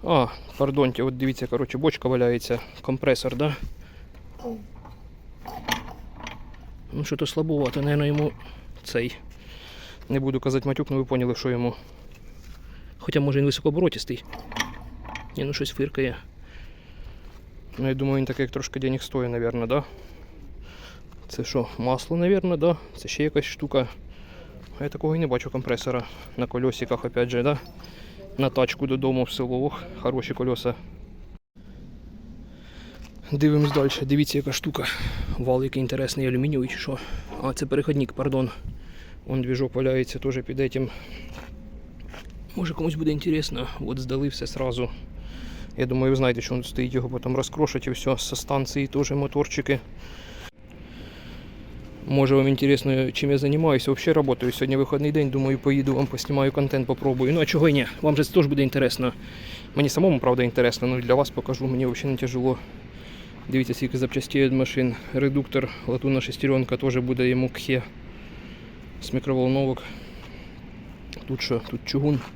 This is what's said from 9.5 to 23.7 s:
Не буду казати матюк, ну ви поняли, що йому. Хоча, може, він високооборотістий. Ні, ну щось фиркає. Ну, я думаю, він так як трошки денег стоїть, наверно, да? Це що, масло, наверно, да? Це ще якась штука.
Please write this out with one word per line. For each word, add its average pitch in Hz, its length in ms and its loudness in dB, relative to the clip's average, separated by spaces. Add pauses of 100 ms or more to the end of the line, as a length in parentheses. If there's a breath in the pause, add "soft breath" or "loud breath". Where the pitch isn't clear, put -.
Не 139 100 2
буду 135 200 2
казати 131 280 2
матюк, 143 240 0
ну 135 60 2
ви 135 80 2
поняли, 123 300 2
що - 140 -2
йому. 120 260 0 (1200 loud breath)
Хоча, - 220 0
може, 139 200 4
він 139 60 6
високооборотістий. 147 800 0 (1120)
Ні, 143 60 -2
ну 139 100 -2
щось - 180 -2
фиркає. 135 440 0 (1600 loud breath)
Ну, 131 100 0
я 135 60 2
думаю, 135 240 2
він 135 80 2
так 127 140 -4
як 131 120 0
трошки - 280 -4
денег 131 220 0
стоїть, 123 300 -2
наверно, 117 360 0
да? 139 160 2 (1400 loud breath)
Це - 160 -6
що, 123 240 -2 (100)
масло, 127 400 0
наверно, 180 400 4
да? 160 200 4 (180 loud breath)
Це - 120 -12
ще - 160 0
якась 151 220 2
штука. 135 420 0 (920 loud breath)